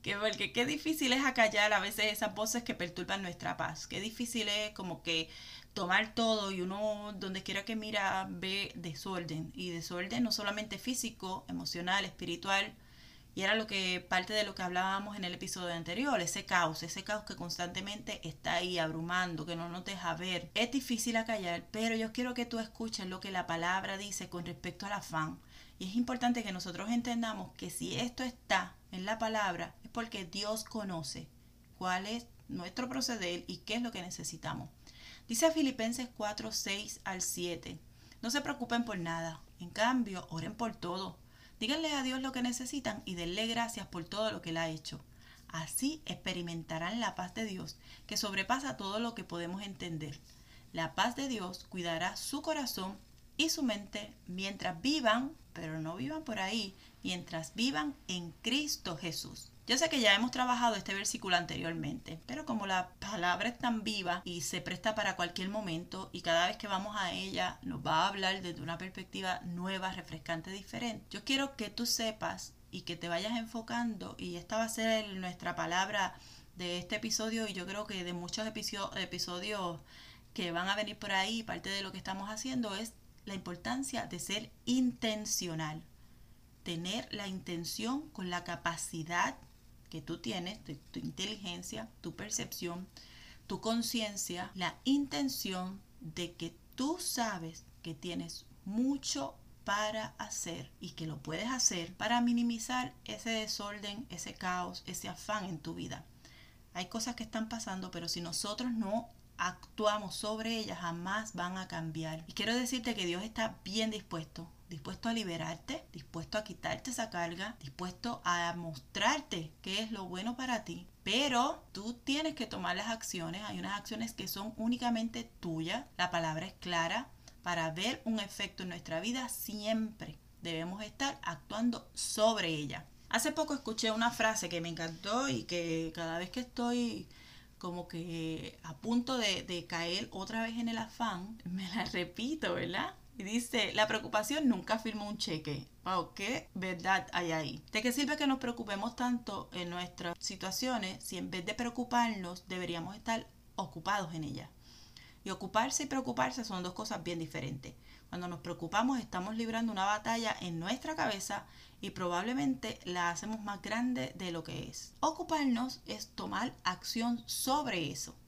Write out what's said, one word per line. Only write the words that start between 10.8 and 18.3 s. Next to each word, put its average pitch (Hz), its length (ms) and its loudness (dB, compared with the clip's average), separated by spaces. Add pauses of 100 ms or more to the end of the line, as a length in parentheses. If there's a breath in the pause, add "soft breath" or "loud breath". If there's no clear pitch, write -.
físico, 220 680 -2
emocional, 185 580 2
espiritual. 185 720 0 (600 loud breath)
Y 190 60 0
era 202 120 6
lo 220 140 2
que, 185 420 2
parte 185 220 2
de 214 100 4
lo 196 140 -2
que 185 80 -2
hablábamos 190 520 2
en 190 60 -4
el 180 120 -2
episodio 180 380 -4
anterior, 180 480 2
ese 262 260 0
caos, 175 360 4
ese 175 220 -4
caos 214 180 0
que 196 140 -8
constantemente 175 920 -4
está - 280 0